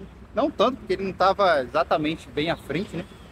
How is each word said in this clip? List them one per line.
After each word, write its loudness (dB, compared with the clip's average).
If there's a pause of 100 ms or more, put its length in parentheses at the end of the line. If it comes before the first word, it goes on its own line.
(360)
Não 0
tanto, 2
porque -4
ele -4
não -4
tava 4
exatamente 0
bem -2
à -2
frente, -6
né? -8 (260)